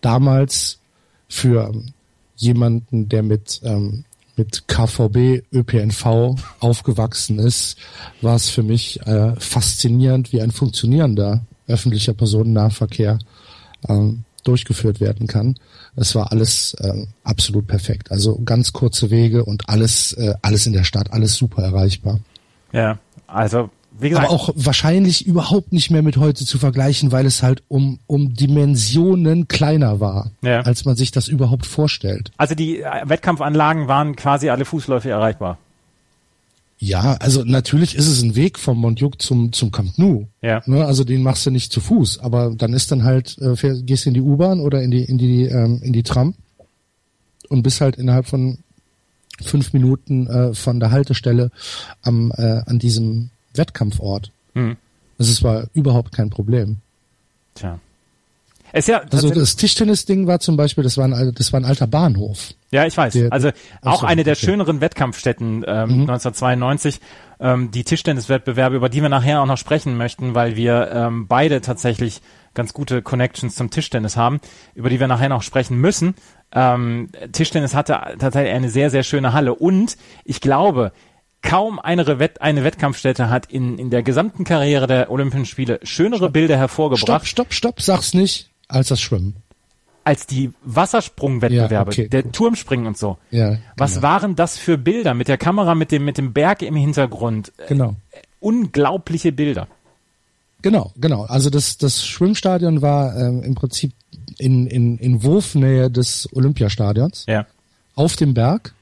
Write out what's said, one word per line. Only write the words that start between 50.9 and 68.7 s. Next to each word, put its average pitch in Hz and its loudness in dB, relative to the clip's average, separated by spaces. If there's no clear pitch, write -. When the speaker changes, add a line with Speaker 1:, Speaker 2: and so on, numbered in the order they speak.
Speaker 1:
am, 117 0
äh, 113 0
an 120 0
diesem 113 0
Wettkampfort. 101 -4
Speaker 2:
Mhm. 120 -2
Speaker 1:
Das 117 2
ist, 117 0
war 113 0
überhaupt 127 0
kein 107 -2
Problem. 107 -2
Speaker 2:
Tja. 85 -12
Ist - 0
ja 226 2
Speaker 1:
Also - -12
Speaker 2:
tatsächlich 151 2
Speaker 1:
das 135 2
Tischtennis-Ding 202 2
war 175 2
zum 165 0
Beispiel, 147 0
das 123 0
war 135 0
ein 131 2
al-, 123 0
das - -4
war 135 0
ein 127 -4
alter 135 0
Bahnhof. 110 0
Speaker 2:
Ja, 139 4
ich 165 -4
weiß. 135 0
Speaker 1:
Der 120 2
Speaker 2:
Also 139 2
Speaker 1:
Ach 123 0
Speaker 2:
auch 170 2
Speaker 1:
so, 120 0
Speaker 2:
eine 160 2
der 147 2
Speaker 1:
okay. - -4
Speaker 2:
schöneren 185 0
Wettkampfstätten, 117 -2
ähm, 110 -2
Speaker 1:
Mhm. 127 4
Speaker 2:
neunzehnhundertzweiundneunzig, 127 -2
ähm, 127 0
die 120 -4
Tischtenniswettbewerbe, 131 -2